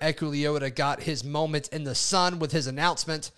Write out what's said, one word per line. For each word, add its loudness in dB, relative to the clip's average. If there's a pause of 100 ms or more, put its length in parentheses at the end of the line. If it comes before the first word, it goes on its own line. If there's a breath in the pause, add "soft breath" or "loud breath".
Eku 0
Leota 0
got 2
his -4
moment -2
in -6
the -4
sun 2
with 0
his 0
announcement, 0